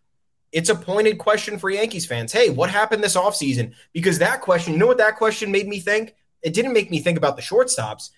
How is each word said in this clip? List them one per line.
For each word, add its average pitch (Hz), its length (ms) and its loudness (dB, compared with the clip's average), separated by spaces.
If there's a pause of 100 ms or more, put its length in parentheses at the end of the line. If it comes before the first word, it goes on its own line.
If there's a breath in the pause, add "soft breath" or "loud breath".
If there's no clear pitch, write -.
(520)
it's 165 160 0
a 220 60 6
pointed 208 440 0
question 208 400 -2
for 185 120 -4
Yankees 202 340 -4
fans. 117 280 -6
"Hey, 220 180 4
what 143 180 0
happened 214 340 0
this 196 140 0
offseason?" 147 560 -2 (200 loud breath)
Because 170 260 0
that 226 220 2
question, 170 320 0
you 156 60 0
know 202 80 4
what 247 120 4
that 214 180 4
question 220 340 0
made 202 180 0
me 208 100 -8
think? 208 360 -2 (280)
It 160 100 -4
didn't 233 220 0
make 214 160 2
me 165 80 -2
think 170 180 0
about 143 200 0
the - 60 -14
shortstops. 185 760 -2